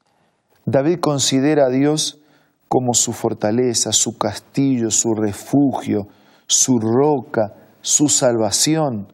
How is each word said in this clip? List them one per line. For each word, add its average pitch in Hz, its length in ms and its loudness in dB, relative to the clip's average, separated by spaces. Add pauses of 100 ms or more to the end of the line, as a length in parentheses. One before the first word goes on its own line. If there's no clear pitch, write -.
(640)
David 143 360 0
considera 143 680 0
a 127 40 0
Dios 147 500 0 (480)
como 127 260 0
su - 180 0
fortaleza, 110 800 -2
su - 260 -2
castillo, 117 760 -2
su 117 200 0
refugio, 107 960 0 (400)
su - 320 2
roca, 117 760 0 (260)
su - 280 2
salvación, 123 1040 0